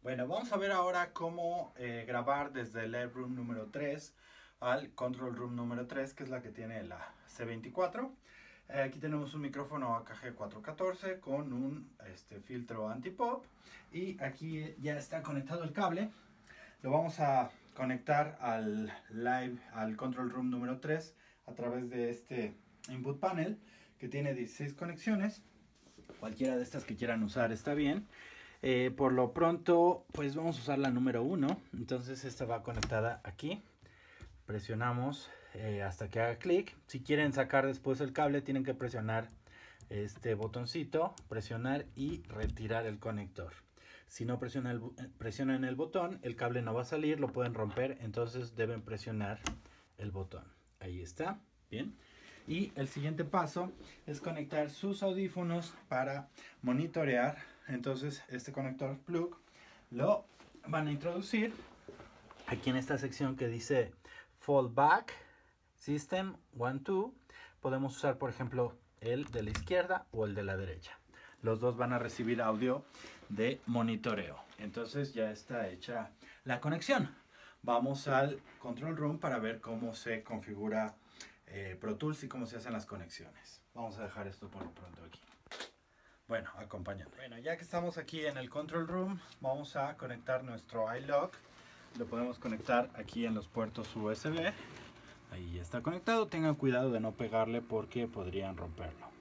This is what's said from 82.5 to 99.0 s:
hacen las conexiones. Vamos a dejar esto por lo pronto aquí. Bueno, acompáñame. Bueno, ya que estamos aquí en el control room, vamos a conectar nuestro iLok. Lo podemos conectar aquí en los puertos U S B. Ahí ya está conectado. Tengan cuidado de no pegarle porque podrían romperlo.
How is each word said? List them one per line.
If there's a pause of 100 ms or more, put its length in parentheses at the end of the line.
hacen
las
conexiones. (120)
Vamos
a
dejar
esto
por
lo
pronto
aquí. (1080)
Bueno, (100)
acompáñame.
Bueno,
ya
que
estamos
aquí
en
el
control
room, (220)
vamos
a
conectar
nuestro (100)
iLok. (640)
Lo
podemos
conectar
aquí
en
los
puertos
U
S
B. (800)
Ahí
ya
está
conectado.
Tengan
cuidado
de
no
pegarle
porque
podrían
romperlo. (120)